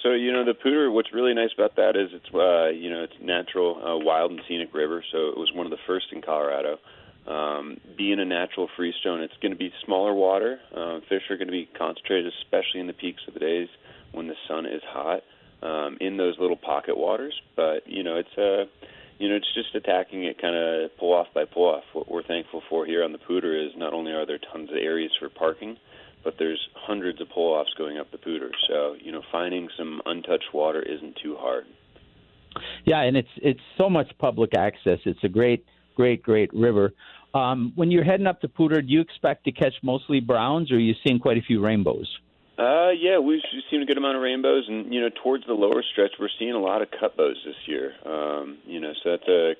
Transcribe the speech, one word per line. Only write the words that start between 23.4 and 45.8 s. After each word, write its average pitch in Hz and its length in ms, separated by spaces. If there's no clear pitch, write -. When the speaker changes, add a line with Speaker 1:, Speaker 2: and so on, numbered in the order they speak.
Speaker 1:
is - 80
not 78 160
only 80 220
are 78 120
there 73 120
tons 76 320
of 76 80
areas 80 420
for 73 80
parking, 82 500
but - 140
there's 80 280
hundreds 92 440
of 82 100
pull-offs 80 440
going 76 240
up 76 140
the - 60
Poudre. 73 340
So, 73 320
you 80 100
know, 78 100
finding 87 440
some 78 280
untouched 85 480
water 78 280
isn't 73 360
too 76 180
hard. 64 300
Speaker 2:
Yeah, 156 160
and 131 160
it's, 127 200
it's 131 240
so 190 120
much 160 280
public 117 360
access. 95 520
It's 90 180
a 101 60
great, 117 360
great, 123 280
great 107 300
river. 104 400
Um, 127 420
when 170 160
you're 175 120
heading 190 220
up 180 160
the 147 60
Poudre, 156 340
do 131 100
you 156 80
expect 156 460
to 139 60
catch 131 320
mostly 131 360
browns, 127 520
or 127 40
are 120 40
you 113 240
seeing 123 160
quite 117 180
a 113 40
few 110 200
rainbows? 101 460
Speaker 1:
Uh, 156 320
yeah, 180 300
we've 151 220
seen 147 140
a - 20
good 135 120
amount 139 200
of 127 60
rainbows, 131 440
and, 110 240
you 123 80
know, 117 100
towards 131 220
the 117 80
lower 110 380